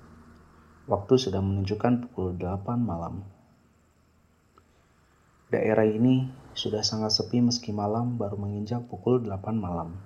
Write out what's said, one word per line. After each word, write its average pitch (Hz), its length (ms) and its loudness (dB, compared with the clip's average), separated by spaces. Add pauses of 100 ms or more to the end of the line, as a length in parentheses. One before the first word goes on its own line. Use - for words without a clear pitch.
(880)
Waktu 117 400 4
sudah 98 160 0
menunjukkan 98 640 0
pukul 92 320 -4
delapan 98 480 -4
malam. 87 400 -6 (2250)
Daerah 110 400 4
ini 127 400 4 (240)
sudah 107 320 -2
sangat 107 240 -2
sepi 120 320 2
meski 117 320 0
malam 113 400 0
baru 101 240 -4
menginjak 104 480 -4
pukul 120 320 0
delapan 107 400 -4
malam. 87 320 -4 (160)